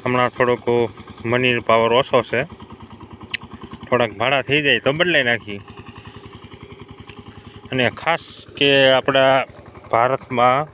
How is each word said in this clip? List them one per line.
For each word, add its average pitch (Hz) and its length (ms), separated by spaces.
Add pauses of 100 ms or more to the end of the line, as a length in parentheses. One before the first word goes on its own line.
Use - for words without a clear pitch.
હમણાં 123 240
થોડોક 120 600 (340)
મની 123 340
પાવર 113 340
ઓછો 127 300
છે. 120 200 (1500)
થોડાક 120 220
ભાડા 123 320
થઈ 147 200
જાય 131 180
તો - 120
બદલાઈ 160 300
નાખી. 104 380 (2000)
અને 127 180
ખાસ 160 300 (360)
કે 139 360
આપણા 135 520 (460)
ભારતમાં 127 840